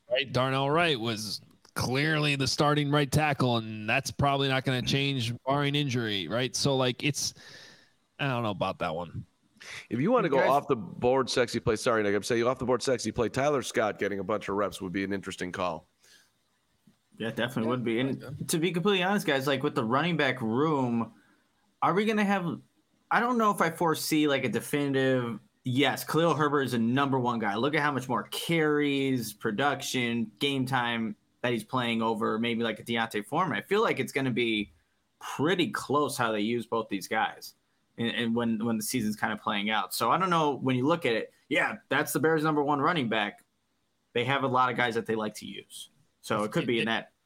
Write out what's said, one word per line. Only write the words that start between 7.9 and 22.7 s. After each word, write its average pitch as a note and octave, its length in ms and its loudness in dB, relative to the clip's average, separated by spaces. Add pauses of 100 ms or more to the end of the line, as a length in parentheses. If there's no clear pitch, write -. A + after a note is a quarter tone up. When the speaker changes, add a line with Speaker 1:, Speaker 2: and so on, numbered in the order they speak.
Speaker 1:
I C#3+ 80 -2
don't A#2+ 160 -2
know A2 80 -2
about F#2+ 280 -4
that E2+ 140 -2
one. E2+ 300 -8 (680)
Speaker 2:
If A#2 100 -2
you F3 120 2
wanna A#3 160 2
Speaker 3:
You C3+ 40 -4
Speaker 2:
go C3+ 80 4
Speaker 3:
guys A2+ 100 4
Speaker 2:
off C#3 180 2
the C#3 80 2
board B2 540 0
sexy A#2+ 300 0
play, A2+ 180 0
sorry, A2+ 260 2
Nick, G2+ 120 2
I'm G2+ 80 0
saying A#2 220 0
off B2+ 140 0
the B2+ 60 -4
board A#2+ 180 2
sexy A#2+ 280 0
play, A2 180 0
Tyler C3+ 320 0
Scott G#2 360 0
getting G2 220 -2
a G2 40 -6
bunch G2 260 -4
of G2 60 -2
reps G2 260 -2
would F#2 120 -6
be F#2+ 100 -2
an G2 100 -2
interesting F2+ 380 -6
call. F2 360 -4 (1300)
Speaker 3:
Yeah, A2 140 -6
definitely B2 320 -2
Speaker 1:
Yeah, A2+ 60 0
Speaker 3:
would B2 140 -2
be. A2+ 160 0
And C3 240 -2
Speaker 1:
okay. C#3 120 -12 (120)
Speaker 3:
to F3+ 120 0
be F3 120 0
completely F3+ 320 2
honest, G3 220 0
guys, C3+ 220 2
like, C3+ 160 2
with D3 120 -2
the C#3 80 2
running D3 340 2
back C3 240 0
room, A#2+ 720 0 (680)
are D3 120 4
we G3+ 120 2
gonna G#3+ 200 2
have, F3 340 0 (500)